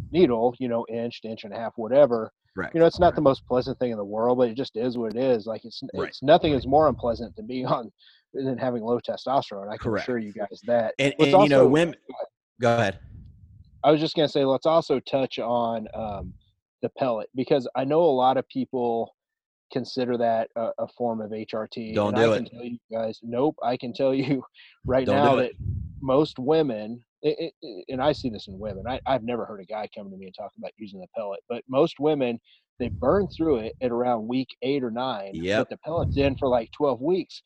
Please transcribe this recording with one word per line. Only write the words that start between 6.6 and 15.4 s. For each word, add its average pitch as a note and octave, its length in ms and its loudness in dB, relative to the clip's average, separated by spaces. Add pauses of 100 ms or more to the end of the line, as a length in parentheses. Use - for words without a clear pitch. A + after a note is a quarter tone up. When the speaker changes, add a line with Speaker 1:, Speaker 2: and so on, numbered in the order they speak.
Speaker 1:
more D3 220 6
unpleasant A#2 480 -2
to A2 60 -14
be B2+ 220 -6
<laughs> - 0 -
on B2+ 260 -2 (440)
than C3+ 240 -4
having B2 240 -2
low A#2 180 0
testosterone. G#2+ 680 -4
I A2 100 -10
can A#2+ 120 -4
Speaker 2:
Correct. G2+ 140 -2
Speaker 1:
assure B2 140 -2
you G#2 160 -8
guys G#2 320 -8
that. A#2 320 2
Speaker 2:
And, C3+ 180 2
Speaker 1:
What's C#3+ 160 6
Speaker 2:
and, F#3 120 10
you G3+ 40 6
know, C#3 120 8
Speaker 1:
also B2 80 10
Speaker 2:
women, D#3 280 4 (640)
go A#2 160 4
ahead. G#2 220 2 (880)
Speaker 1:
I C#3+ 60 8
was D#3 100 6
just D#3 160 -2
gonna D3+ 120 2
say, C#3 160 2
let's C3+ 220 0
also D#3 340 2
touch C3+ 380 -2
on, A#2 560 -2